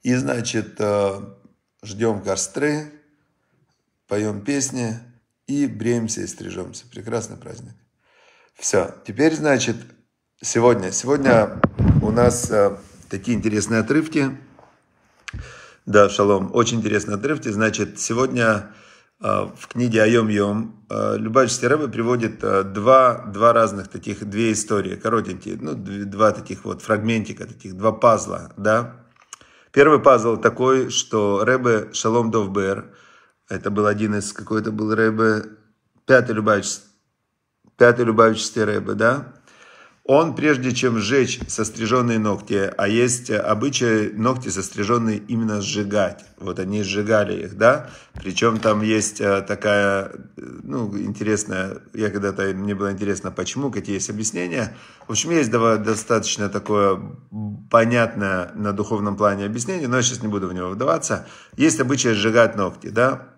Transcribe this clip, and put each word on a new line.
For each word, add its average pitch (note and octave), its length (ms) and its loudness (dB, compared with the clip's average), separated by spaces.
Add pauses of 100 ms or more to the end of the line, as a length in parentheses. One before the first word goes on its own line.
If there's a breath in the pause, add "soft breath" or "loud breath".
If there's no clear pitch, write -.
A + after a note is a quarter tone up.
И, B2 120 2
значит, A#2+ 640 -4
э, G2+ 400 0 (640)
ждём G#2+ 380 -2
костры, D3 720 -4 (1120)
поём G#2 320 -2
песни B2 600 -4 (480)
и C#3 200 -2
бреемся A2 540 -2
и F#2+ 60 -8
стрижёмся. F#2 640 -12
Прекрасный A2 460 -8
праздник. - 380 -18 (800 soft breath)
Всё. - 420 -2 (100)
Теперь, D3 300 2
значит, C#3+ 400 2 (680)
сегодня. A2 520 4
Сегодня B2+ 680 2 (420)
у G#2+ 100 0
нас, A#2 400 2
э, G2+ 260 2 (320)
такие G#2 280 -4
интересные G#2+ 440 0
отрывки. C#3+ 500 0 (1500 loud breath)
Да, G2+ 240 8
шалом. G2 440 2
Очень A#2 260 2
интересные G#2 360 -2
отрывки. C#3+ 320 -4
Значит, G#2 500 -2
сегодня, A#2 720 0 (500 loud breath)
э, - 260 -2 (100)
в - 120 -20
книге A#2 340 2
«Айом A2 240 4
Йом» G#2 600 -2
э, G#2+ 280 -2
Любавичский C3 520 0
Ребе D3+ 180 0
приводит, A2+ 560 -2
э, G2+ 200 2
два, A#2 640 4
два G#2+ 260 4
разных G2+ 340 0
таких, G#2+ 380 -10
две A2 260 0
истории, G2 440 -2
коротенькие, F#2+ 640 -4
ну, D#2+ 160 -8
дв-, G2 280 -10
два G2+ 300 2
таких - 320 -12
вот G2 160 -8
фрагментика, A2 640 -2
таких, F#2 320 -16
два G#2+ 160 0
пазла, G2 640 2
да. A2 400 0 (720 loud breath)
Первый C#3+ 300 6
пазл A#2 340 6
такой, B2+ 540 2
что G#2 560 0
Ребе B2 480 0
Шалом A2+ 380 0
Дов G#2 200 -2
Бер, G2 420 -4 (540 soft breath)
это G2+ 240 -6
был G#2 140 2
один G#2 300 2
из, G2+ 180 -6
какой A2 260 -4
это A2 140 -4
был G#2+ 180 -2
Ребе, A2 540 2 (600)
пятый B2 300 6
Любавич-, G#2 460 0 (960)
пятый A#2+ 260 8
Любавичский A2 640 4
Ребе, G2+ 280 -4
да. A#2+ 400 0 (760 soft breath)
Он, D3 260 4
прежде B2+ 360 0
чем B2 280 0
сжечь B2+ 380 0 (120)
сострижённые A2+ 680 -2
ногти, G2+ 600 -2
а G2+ 100 0
есть A#2+ 420 0
обычай A2 840 0
ногти B2 340 -2
сострижённые A2 720 -2
именно A2 420 -4
сжигать. G2 640 -2 (140)
Вот F#2+ 220 -8
они G2 240 -4
сжигали G2 600 0
их, F#2 140 -12
да. A#2+ 320 2 (240 loud breath)
Причём G#2 480 0
там G#2+ 220 2
есть, A2 360 0
э, G2+ 260 0
такая, G2+ 600 0
э, - 360 -16 (220)
ну, G#2+ 340 -6
интересная, G2 840 -4 (140)
я G#2+ 160 -2
когда-то, G2 340 -2 (100)
мне G2+ 200 -4
было G2 200 -2
интересно, F#2+ 380 -4
почему, C3 380 -6
какие G2+ 260 -6
есть - 140 -6
объяснения. G#2 680 -6 (320 loud breath)
В - 20 -8
общем, D3+ 200 -2
есть D#3 200 2
дова-, A2+ 240 4
достаточно G#2+ 720 -2
такое G2+ 540 0 (680)
понятное A2 840 2
на G#2 160 -4
духовном G2+ 460 -2
плане G2+ 260 2
объяснение, B2 460 -4
но B2 80 2
я B2 60 2
сейчас B2 180 -2
не A2 80 -4
буду G2 180 -2
в F2 60 -6
него F2+ 160 -6
вдаваться. G2 580 -2 (300 loud breath)
Есть D3+ 240 2
обычай B2 320 2
сжигать G#2+ 420 2
ногти, F#2 320 -6
да. B2+ 400 -2 (100)